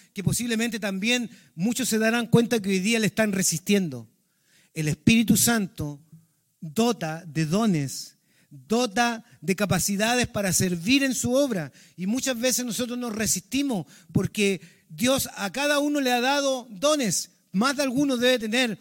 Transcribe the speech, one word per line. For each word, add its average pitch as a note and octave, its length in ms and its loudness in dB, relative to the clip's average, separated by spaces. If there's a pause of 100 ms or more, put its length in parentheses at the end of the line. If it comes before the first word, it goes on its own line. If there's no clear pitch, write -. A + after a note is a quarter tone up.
(140)
que G3+ 100 -10
posiblemente A3+ 560 -2
también G#3+ 500 -2 (240)
muchos A3+ 360 -2
se A3 100 0
darán A3+ 280 0
cuenta A#3 340 4
que F#3+ 80 -4
hoy F#3+ 100 2
día A3+ 200 0
le G#3+ 80 2
están G#3+ 240 0
resistiendo. F3 800 -2 (640)
El D#3 140 -4
Espíritu A3+ 500 4
Santo D#3 680 0 (560)
dota E3+ 680 -2
de D#3+ 200 -2
dones, E3+ 720 0 (320)
dota A3+ 760 -2 (180)
de F3 140 -2
capacidades G#3 720 0
para G3+ 260 -2
servir F#3 500 0
en C4+ 100 0
su A#3+ 200 -2
obra. A#3 380 0 (240)
Y F3+ 120 -6
muchas B3 320 -2
veces B3 260 0
nosotros A#3+ 320 -6
nos A#3+ 160 -6
resistimos A3 720 -2 (260)
porque - 800 -2
Dios A#3+ 460 0
a G3 160 -6
cada C#4+ 280 0
uno D4 220 0
le B3+ 100 2
ha A#3+ 100 2
dado C4 500 0
dones. B3 600 0 (200)
Más B3 260 2
de D4 60 0
alguno C4+ 340 2
debe B3 220 2
tener A3+ 420 -2